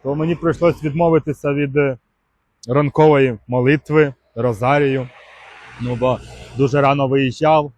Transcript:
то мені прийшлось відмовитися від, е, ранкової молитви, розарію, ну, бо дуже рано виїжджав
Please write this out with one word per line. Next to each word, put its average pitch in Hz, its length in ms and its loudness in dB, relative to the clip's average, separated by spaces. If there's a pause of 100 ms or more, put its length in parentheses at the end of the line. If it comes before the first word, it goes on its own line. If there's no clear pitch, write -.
то 139 120 -4
мені 156 200 -2
прийшлось 165 480 -2
відмовитися 156 680 0
від, 143 240 -2
е, 135 200 0 (680)
ранкової 139 720 2 (100)
молитви, 139 680 0 (220)
розарію, 127 760 -2 (720)
ну, 123 140 -6
бо 120 240 -2 (380)
дуже 139 240 0
рано 139 260 2
виїжджав 139 720 0